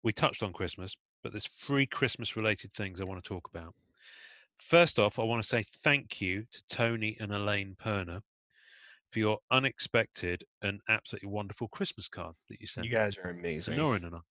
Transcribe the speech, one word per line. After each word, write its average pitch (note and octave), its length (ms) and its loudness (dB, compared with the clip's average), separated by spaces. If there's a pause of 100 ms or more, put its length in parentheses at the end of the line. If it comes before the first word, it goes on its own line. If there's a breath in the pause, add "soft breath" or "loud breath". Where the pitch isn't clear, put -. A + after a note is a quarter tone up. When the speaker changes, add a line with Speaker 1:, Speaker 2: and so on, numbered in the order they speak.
Speaker 1:
we A2+ 80 2
touched - 300 2
on G2+ 120 -2
Christmas, F#2 420 -6 (260)
but - 120 -8
there's G#2 140 -6
three C#3 380 0
Christmas-related A2 880 -2
things F#2+ 260 -6
I G2 40 -2
wanna F#2 180 -6
talk - 320 -8
about. E2 200 -10 (840 loud breath)
First E3 420 6
off, G#2 200 4
I A2+ 40 2
wanna A2+ 200 2
say A#2 200 2 (200)
thank C#3+ 380 0
you G2 300 -2
to - 180 -14
Tony A2+ 500 0
and G#2 140 -4
Elaine G2+ 440 -2
Perner G2 440 -2 (920 loud breath)
for A2+ 80 -2
your G#2+ 200 4 (120)
unexpected A#2+ 920 2 (180)
and G2+ 180 -2 (100)
absolutely G#2+ 400 -2
wonderful G2+ 400 -6
Christmas - 400 -6
cards E2+ 400 -10
that - 100 -16
you - 80 -12
sent - 180 -6
Speaker 2:
You A#2+ 60 -2
guys G#2+ 260 4
are F#2 60 -14
Speaker 1:
to F2+ 60 -4
Speaker 2:
amazing. E2+ 480 -2
Speaker 1:
Norrin B2 300 2
and E2+ 80 -10
I E2+ 40 -10 (120)